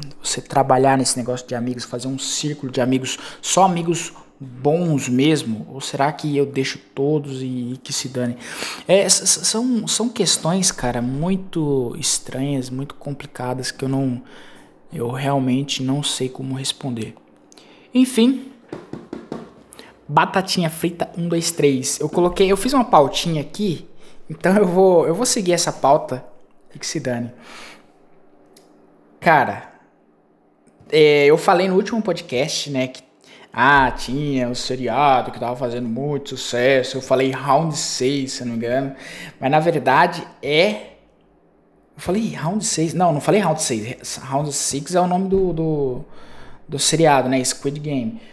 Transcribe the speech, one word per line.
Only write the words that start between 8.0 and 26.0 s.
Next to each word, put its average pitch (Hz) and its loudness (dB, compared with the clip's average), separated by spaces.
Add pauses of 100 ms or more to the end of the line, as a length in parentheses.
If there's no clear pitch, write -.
dane? 123 -4 (500)
É, 185 6
s-, 185 2
s-, 170 0
são, 226 0
são 226 -2
questões, 180 0
cara, 120 -4
muito 147 -2
estranhas, 131 -4
muito 131 -8
complicadas, 131 -6
que - -8
eu 131 -2
não, 135 0 (720)
eu 120 -4
realmente 135 0
não 139 -2
sei - -4
como 131 -8
responder. 127 -8 (800)
Enfim, 254 2 (1600)
batatinha 175 2
frita, 175 -4
um, 170 -4
dois, 170 0
três. 139 2
Eu 151 -2
coloquei, 175 2
eu 196 4
fiz 254 -2
uma 254 4
pautinha 156 4
aqui, - -6 (420)
então 170 2
eu 208 6
vou, 180 6
eu 165 2
vou 233 -2
seguir 185 0
essa 165 0
pauta 135 2 (520)